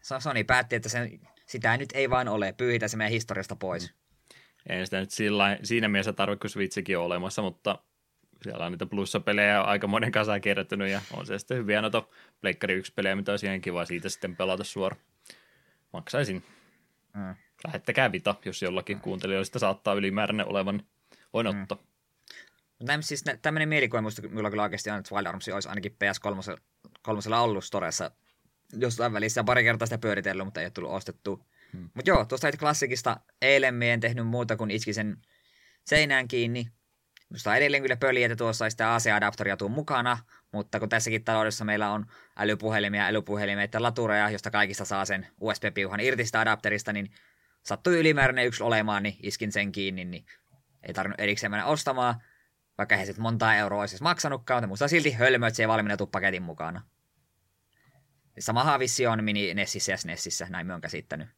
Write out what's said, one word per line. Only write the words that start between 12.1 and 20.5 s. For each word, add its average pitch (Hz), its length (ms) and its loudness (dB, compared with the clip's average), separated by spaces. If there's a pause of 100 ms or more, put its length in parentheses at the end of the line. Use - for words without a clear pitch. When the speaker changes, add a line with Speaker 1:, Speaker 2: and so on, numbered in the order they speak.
Speaker 2:
Pleikkari 95 340 0
yksi 92 180 -4
pelejä, 95 240 0
mitä 101 160 -2
olisi 101 140 -2
ihan 95 140 -2
kiva 87 240 -4
siitä 85 240 -6
sitten 92 280 -8
pelata 92 280 0
suoraan. - 380 -4 (920)
Maksaisin. 131 520 -4 (680)
Speaker 1:
Mm. 95 200 -10 (300)
Speaker 2:
Lähettäkää 131 480 0
Vita, 95 220 -2 (100)
jos 95 180 -6
jollakin 92 380 -4
kuuntelijoista 95 580 -4
saattaa 98 360 0
ylimääräinen 101 520 0
olevan, 98 300 -2